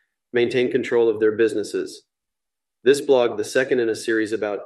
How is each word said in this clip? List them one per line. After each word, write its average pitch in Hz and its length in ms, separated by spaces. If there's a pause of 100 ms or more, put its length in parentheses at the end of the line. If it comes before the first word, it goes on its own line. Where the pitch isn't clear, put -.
(320)
maintain 120 400
control 117 360
of 107 120
their 110 160
businesses. 104 680 (800)
This 131 160
blog, 123 380
the 104 60
second 131 360
in 113 80
a 110 60
series 110 360
about 104 360